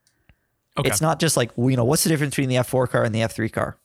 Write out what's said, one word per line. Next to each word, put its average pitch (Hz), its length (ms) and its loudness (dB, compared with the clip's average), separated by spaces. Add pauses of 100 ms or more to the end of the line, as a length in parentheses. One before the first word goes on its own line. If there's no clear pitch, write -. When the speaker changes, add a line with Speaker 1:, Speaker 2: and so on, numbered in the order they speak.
(760)
Speaker 1:
Okay. 135 120 0
Speaker 2:
It's 104 120 -2
not 156 180 0
just 165 160 0
like, 120 220 0
well, 123 120 2
you 131 60 2
know, 123 80 2
what's 139 200 2
the 175 60 0
difference 147 220 0
between 135 180 -2
the 127 80 2
F 123 120 0
four 127 180 2
car 120 160 0
and 113 100 0
the 113 80 0
F 113 120 -2
three 113 160 -4
car? - 360 -4